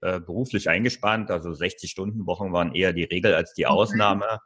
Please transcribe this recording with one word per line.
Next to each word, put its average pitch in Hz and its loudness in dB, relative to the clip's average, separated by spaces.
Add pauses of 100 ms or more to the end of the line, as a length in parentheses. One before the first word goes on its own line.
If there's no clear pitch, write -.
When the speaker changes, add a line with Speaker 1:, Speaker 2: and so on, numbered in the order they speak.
Speaker 1:
äh, 92 0
beruflich 95 -2
eingespannt. 107 0
Also 85 -4
sechzig 87 -4
Stunden 101 -6
Wochen 90 -4
waren 85 0
eher 90 2
die 85 -2
Regel 90 2
als 85 0
die 78 -2
Speaker 2:
Okay. 82 4
Speaker 1:
Ausnahme. 104 2